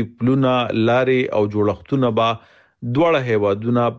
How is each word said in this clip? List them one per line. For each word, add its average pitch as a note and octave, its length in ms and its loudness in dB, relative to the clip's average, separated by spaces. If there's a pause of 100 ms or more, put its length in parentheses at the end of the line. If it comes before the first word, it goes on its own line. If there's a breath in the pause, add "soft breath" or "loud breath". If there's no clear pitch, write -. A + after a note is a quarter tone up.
(160)
پلونه، B2+ 400 0 (320)
لارې B2+ 340 2 (140)
او G#2+ 140 2
جوړښتونه G#2 720 -2
به A2+ 80 2 (680 soft breath)
دواړه D#3+ 240 2 (100)
هیوادونه A2 680 0